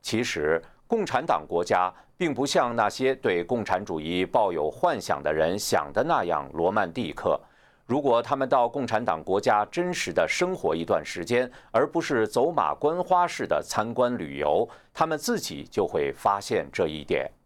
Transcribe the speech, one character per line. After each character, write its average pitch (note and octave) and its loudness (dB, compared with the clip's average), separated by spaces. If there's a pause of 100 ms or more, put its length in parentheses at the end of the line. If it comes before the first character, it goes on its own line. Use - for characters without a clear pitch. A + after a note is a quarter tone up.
其 A#2 -2
实， D#2+ 0 (260)
共 A3 0
产 B2+ 0
党 D#2 0
国 E2+ 0
家 F#2 2 (240)
并 D#3+ 0
不 B2 -2
像 C3 2
那 G#2+ 2
些 C3 0
对 F2+ 0
共 A#2 -2
产 F#2+ -2
主 E2 -6
义 F2+ 0
抱 G#2 2
有 D2+ -2
幻 D#3 0
想 C#2+ -4
的 D2 0
人 D#2+ 2
想 D#2+ 0
的 A2+ 2
那 D3 0
样 D2+ -2
罗 E2 2
曼 G2 0
蒂 E2 -6
克。 D#2 0 (460)
如 C3+ 0
果 A#2+ 4
他 C#3 -2
们 C3+ -2
到 B2 4
共 C3+ -4
产 A2 0
党 D#2+ 0
国 F#2+ 0
家 G#2+ 4
真 F3 -4
实 F#2 -4
地 F2 4
生 F3+ -2
活 D#2+ 0
一 E2 -2
段 E2 0
时 - -8
间， B2 0 (200)
而 C3 4
不 E3+ -2
是 A#2 2
走 B2+ 2
马 G2 0
观 E3 -2
花 F3 4
式 - -6
的 D2+ 0
参 A2 -4
观 B2 0
旅 C#2+ -8
游， D2+ 2 (260)
他 E3 2
们 D#3 -2
自 A#3 -2
己 - -8
就 - 0
会 D2 -2
发 G2+ 0
现 F#2+ -2
这 F2 0
一 D2+ -6
点。 C2+ -2 (160)